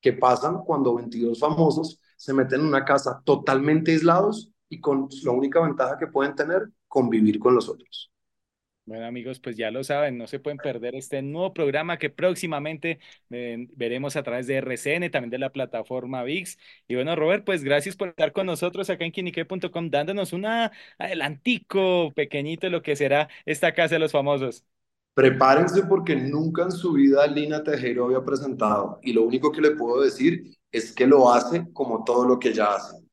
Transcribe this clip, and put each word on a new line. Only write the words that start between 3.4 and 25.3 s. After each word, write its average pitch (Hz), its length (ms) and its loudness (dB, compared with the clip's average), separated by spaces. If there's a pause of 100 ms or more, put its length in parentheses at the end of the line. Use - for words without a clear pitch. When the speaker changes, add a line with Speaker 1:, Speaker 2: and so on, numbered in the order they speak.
Speaker 1:
aislados 170 600 2 (180)
y - 100 -14
con 135 300 -2 (140)
la 135 80 0
única 139 300 0
ventaja 139 360 -2
que 160 80 -6
pueden 143 300 -2
tener, 175 340 -2 (180)
convivir 113 520 2
con 123 160 4
los 113 120 2
otros. - 440 -14 (760)
Speaker 2:
Bueno, 113 200 -12
amigos, 123 320 -12
pues 117 180 -12
ya 110 140 -4
lo 127 120 -6
saben, 143 320 -2
no 117 120 -12
se 139 120 -10
pueden 147 200 -10
perder 123 360 -8
este 135 280 -8
nuevo 170 320 -6
programa 156 420 -2
que 147 140 -6
próximamente, 160 880 -4 (320)
eh, 120 440 -10
veremos 127 400 -6
a 147 60 -4
través 123 240 -6
de 135 120 -2
R 127 200 -6
C 143 160 -4
N, 175 160 -4
también 123 220 -4
de 123 80 -8
la 135 120 -4
plataforma 127 680 -8
vix. 160 380 -8 (280)
Y 117 60 -6
bueno, 139 220 -2
Robert, 170 280 0
pues 180 200 -2
gracias 147 320 0
por 190 140 -8
estar 160 220 -2
con 196 140 -4
nosotros 180 460 -4
acá 165 120 -4
en 165 80 -6
quinique 175 320 -6
punto 180 280 -8
com, 170 180 -6
dándonos 165 440 -2
una 220 380 -2 (280)
adelantico 175 1120 -2
pequeñito 151 540 -4
de 180 40 -2
lo 170 120 -4
que 147 120 -2
será 143 320 2 (200)
esta 156 260 0
Casa 165 220 2
de 156 40 2
los 156 120 0
Famosos. 139 520 -2 (500)
Speaker 1:
Prepárense 139 680 6